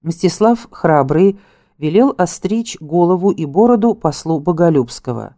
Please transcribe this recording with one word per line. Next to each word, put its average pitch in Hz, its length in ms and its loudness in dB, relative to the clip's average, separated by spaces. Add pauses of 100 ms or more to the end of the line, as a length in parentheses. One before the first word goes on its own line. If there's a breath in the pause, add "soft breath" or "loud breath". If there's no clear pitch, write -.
Мстислав 208 680 0
Храбрый 160 680 2 (400 soft breath)
велел 180 380 0
остричь 208 640 -4
голову 175 500 0
и 165 140 -4
бороду 214 500 2
послу 156 460 -4
Боголюбского. 147 960 -2